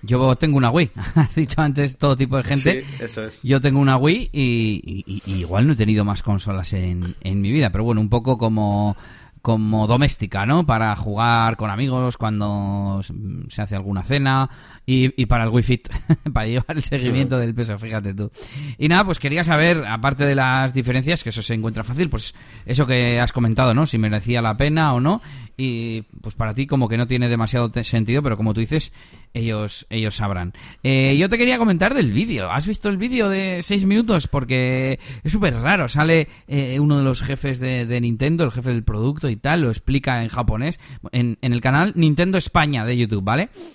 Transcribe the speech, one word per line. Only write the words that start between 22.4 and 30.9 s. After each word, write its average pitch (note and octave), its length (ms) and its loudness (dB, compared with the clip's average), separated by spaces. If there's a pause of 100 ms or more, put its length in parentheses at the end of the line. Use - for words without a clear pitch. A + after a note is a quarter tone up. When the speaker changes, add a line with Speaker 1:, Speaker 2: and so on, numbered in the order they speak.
Speaker 1:
eso C3 200 2
que B2 340 2
has A#2+ 140 2
comentado, A#2 400 2
¿no? C#3+ 120 4
Si B2 120 -2
merecía G#2+ 440 0
la A2 140 0
pena D3+ 380 2
o B2 80 2
no. F#3 200 2 (340)
Y A#2 460 -4 (180)
pues G#2+ 140 -12
para A2 220 -4
ti C3+ 100 -2
como C3 240 0
que A#2 80 0
no A#2+ 80 0
tiene B2 240 0
demasiado A#2 400 0
te-, A#2 140 -4
sentido, A#2 400 0
pero A#2 140 0
como G#2+ 180 0
tú A2 40 -2
dices, D3 320 -2 (420)
ellos, A2 560 -6
ellos A2 260 -4
sabrán. F#2 380 -4 (300)
Eh, C3+ 360 2